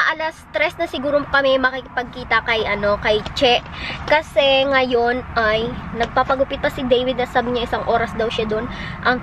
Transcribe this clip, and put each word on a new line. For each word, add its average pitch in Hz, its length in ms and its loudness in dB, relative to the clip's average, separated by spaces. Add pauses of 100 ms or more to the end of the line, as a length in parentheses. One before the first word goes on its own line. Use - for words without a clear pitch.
alas 320 300 -4 (100)
tres 311 300 -2
na 339 80 -2
siguro 285 400 0
kami 269 320 2
makikipagkita 247 880 -2
kay, 226 160 2
ano, 202 340 0
kay 214 220 2 (160)
Che. 247 240 4 (480)
Kasi 277 580 4
ngayon 254 540 2 (160)
ay 220 320 2 (260)
nagpapagupit 262 680 0
pa 294 80 0
si 277 160 -6
David 254 320 2
at 247 100 -2
sabi 247 220 0
niya 240 160 -2
isang 226 160 -4
oras 226 320 0
daw 226 160 0
siya 220 160 -2
doon. 214 160 -2 (400)
Ang 247 200 2